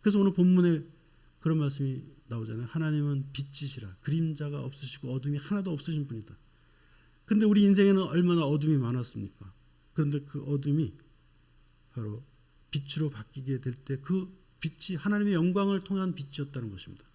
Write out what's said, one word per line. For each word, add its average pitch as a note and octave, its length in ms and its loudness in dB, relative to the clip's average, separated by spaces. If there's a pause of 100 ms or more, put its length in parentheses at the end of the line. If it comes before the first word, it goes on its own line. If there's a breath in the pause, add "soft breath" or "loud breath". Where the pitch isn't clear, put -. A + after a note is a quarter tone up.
그래서 G#3 200 4
오늘 G3 120 4
본문에 F3+ 520 6 (560 soft breath)
그런 D#3+ 180 0
말씀이 C#3 440 -2 (260)
나오잖아요. A#2 380 -8
"하나님은 D3 680 -2
빛이시라. A#2 720 -10
그림자가 D3 600 -2
없으시고 C3 500 -10
어둠이 C#3 260 -2
하나도 F#3+ 340 -4
없으신 D3 340 -4
분이다." A2+ 300 -12 (880 soft breath)
근데 G#3+ 220 4
우리 G#3 160 8
인생에는 G3 400 6
얼마나 E3+ 420 2
어둠이 D3 320 2
많았습니까? A#2 760 -4 (420)
그런데 D3 260 -2
그 C#3+ 240 -10
어둠이 C#3+ 480 0 (1000)
바로 G#2+ 280 -8 (480)
빛으로 D3 400 -4
바뀌게 C3 500 -8
될 B2 140 -6 (100)
때 C#3 120 -6
그 F#3 340 -4 (300)
빛이 - 360 -6
하나님의 G#3 380 0
영광을 F#3+ 500 2
통한 F#3+ 300 -2
빛이었다는 C#3 560 -8
것입니다. F2+ 340 -16 (100)